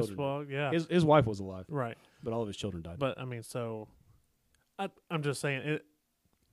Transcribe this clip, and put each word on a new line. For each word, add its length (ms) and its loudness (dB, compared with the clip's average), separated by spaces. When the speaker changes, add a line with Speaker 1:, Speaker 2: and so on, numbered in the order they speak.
Speaker 1:
children. 100 -8
Speaker 2:
livestock. 340 -4
Yeah. 200 0
Speaker 1:
His, 180 2
his 140 6
wife 220 8
was 140 -2
alive. 280 -8
Speaker 2:
Right. 280 -4
Speaker 1:
But 100 -2
all 100 0
of 60 -4
his 80 -8
children 260 -4
died. 160 -10
Speaker 2:
But, 220 -2
I 60 -6
mean, 160 -8
so, 440 -8
I, 100 -4
I'm 120 -2
just 200 0
saying, 200 0
it, 220 -2